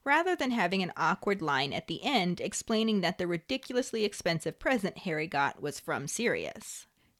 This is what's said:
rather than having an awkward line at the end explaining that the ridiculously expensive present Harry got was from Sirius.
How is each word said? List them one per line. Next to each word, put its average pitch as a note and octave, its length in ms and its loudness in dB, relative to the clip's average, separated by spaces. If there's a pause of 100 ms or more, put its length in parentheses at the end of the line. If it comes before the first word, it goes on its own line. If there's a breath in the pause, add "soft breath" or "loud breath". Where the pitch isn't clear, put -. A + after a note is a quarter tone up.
rather E4+ 320 4
than C4+ 140 0
having F#3+ 320 2
an F3 120 -2
awkward F#3 460 0
line C#3+ 320 0
at - 140 -4
the - 180 -6
end F#3+ 340 2
explaining A3 640 0
that F3 160 0
the F3+ 100 -2
ridiculously B3 760 -2
expensive E3+ 540 -2
present A#3 400 0
Harry D#3 280 -2
got C#3 360 0
was C#3+ 180 -4
from C#3 260 -2
Sirius. D3 800 -4 (340)